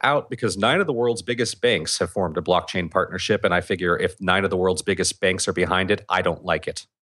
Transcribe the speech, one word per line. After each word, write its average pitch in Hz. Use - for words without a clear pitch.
out 143
because 107
nine 127
of 180
the 147
world's 120
biggest 120
banks 98
have 90
formed 87
a 87
blockchain 87
partnership. 95
And 90
I 87
figure 87
if -
nine 95
of 95
the 95
world's 92
biggest 92
banks 92
are 95
behind 92
it, 101
I 92
don't 87
like 80
it. -